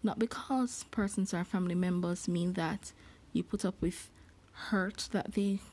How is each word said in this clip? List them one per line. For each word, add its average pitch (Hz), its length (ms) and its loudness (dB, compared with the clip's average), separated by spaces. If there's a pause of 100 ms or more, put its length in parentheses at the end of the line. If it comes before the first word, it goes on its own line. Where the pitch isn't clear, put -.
Not - 180 2
because 247 720 0
persons 202 420 0
are 175 100 0
family 180 320 0
members 175 520 2
mean 175 260 2
that 170 380 -2 (400)
you - 120 0
put - 200 -4
up 185 180 0
with - 280 -2 (420)
hurt - 600 -2
that 208 220 -2
they 196 260 2 (140)